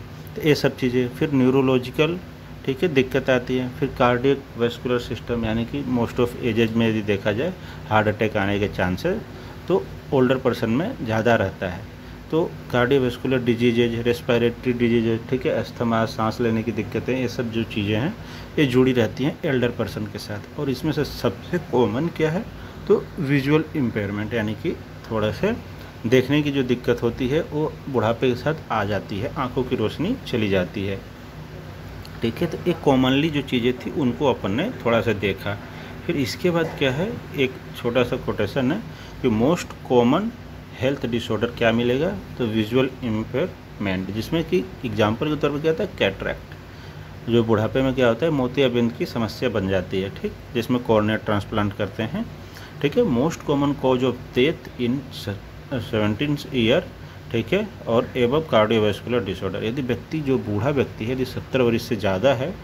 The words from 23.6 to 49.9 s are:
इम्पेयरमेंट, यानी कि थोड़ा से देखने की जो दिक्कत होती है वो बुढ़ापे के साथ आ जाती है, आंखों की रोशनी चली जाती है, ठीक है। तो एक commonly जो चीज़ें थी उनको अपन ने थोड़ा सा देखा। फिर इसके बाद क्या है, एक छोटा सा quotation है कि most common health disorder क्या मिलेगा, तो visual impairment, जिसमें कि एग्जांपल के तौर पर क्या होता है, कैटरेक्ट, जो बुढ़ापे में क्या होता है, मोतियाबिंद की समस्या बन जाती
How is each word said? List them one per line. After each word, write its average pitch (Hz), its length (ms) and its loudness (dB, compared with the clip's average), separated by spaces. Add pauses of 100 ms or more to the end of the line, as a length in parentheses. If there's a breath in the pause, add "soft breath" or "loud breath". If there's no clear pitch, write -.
इम्पेयरमेंट, 107 580 -2
यानी 107 220 0
कि 165 160 -4 (380)
थोड़ा 107 220 2
से 208 220 0 (540 loud breath)
देखने 131 360 6
की 147 80 0
जो 139 120 2
दिक्कत 120 400 0
होती 120 240 0
है 151 160 2
वो 151 280 -2 (180)
बुढ़ापे 117 400 2
के 120 60 2
साथ - 360 -4
आ 110 120 0
जाती 101 360 -4
है, 110 160 -4
आंखों 127 280 -2
की 127 120 -2
रोशनी 127 400 -2 (120)
चली 110 220 0
जाती 95 360 0
है, 98 140 -4 (1200)
ठीक 117 200 -2
है। 175 60 0
तो - 100 -6 (120)
एक 165 120 -2
commonly 135 480 4
जो 147 140 -2
चीज़ें 123 360 0
थी 196 120 -8 (100)
उनको 123 320 2
अपन 101 180 -2
ने 156 180 0 (160)
थोड़ा 117 160 4
सा 110 180 0
देखा। 101 380 -2 (480 loud breath)
फिर 170 120 -2
इसके 143 340 0
बाद 165 280 0
क्या 135 120 4
है, 170 200 -2 (260)
एक 131 140 2 (260)
छोटा 123 260 2
सा 127 140 0
quotation 120 540 0
है 214 100 -2 (400 loud breath)
कि 131 80 4 (100)
most 156 360 2 (160)
common 135 380 6 (520)
health 139 260 0
disorder 113 500 -2
क्या 113 140 6
मिलेगा, 120 380 2 (280)
तो 127 100 0
visual 113 420 2 (140)
impairment, 107 1080 -4
जिसमें 113 320 -2
कि 185 200 0 (220)
एग्जांपल 110 440 2
के 151 60 0
तौर 147 160 0
पर 147 80 -2
क्या 160 120 2
होता 160 120 0
है, 190 140 -4
कैटरेक्ट, - 1300 -6
जो 117 140 6
बुढ़ापे 110 380 2
में 131 140 2
क्या 127 120 4
होता 117 180 2
है, 170 60 2
मोतियाबिंद 127 600 2
की 175 140 -4
समस्या 117 440 -2
बन 101 200 0
जाती 95 320 0